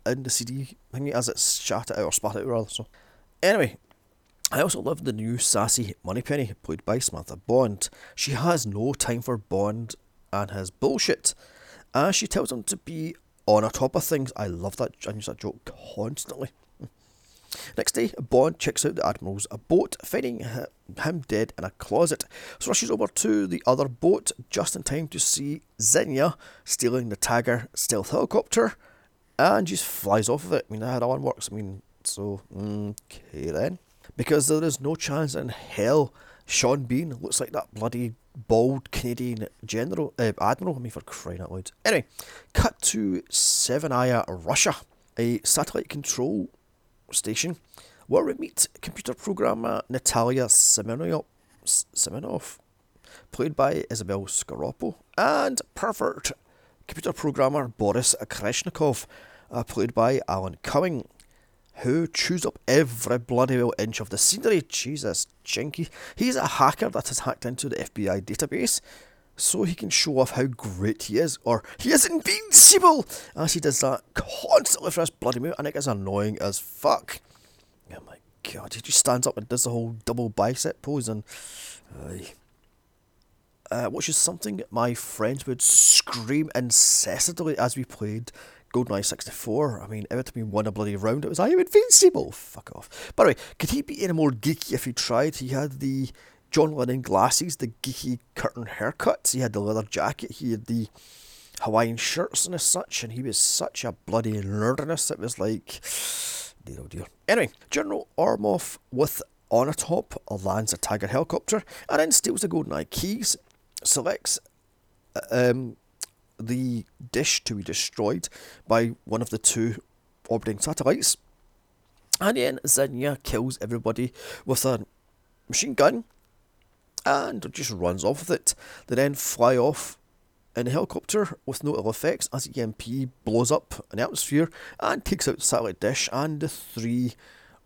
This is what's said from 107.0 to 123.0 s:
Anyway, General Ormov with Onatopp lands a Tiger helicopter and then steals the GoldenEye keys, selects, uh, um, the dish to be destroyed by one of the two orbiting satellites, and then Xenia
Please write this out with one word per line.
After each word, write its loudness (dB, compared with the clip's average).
Anyway, 2
General -4
Ormov 2
with 0
Onatopp 0
lands 0
a -6
Tiger -4
helicopter -2
and 2
then 2
steals 2
the -2
GoldenEye -4
keys, -2
selects, 0
uh, -4
um, -2
the -2
dish 0
to -4
be -6
destroyed -2
by 4
one -2
of -6
the -4
two 2
orbiting -2
satellites, 0
and 4
then 0
Xenia 0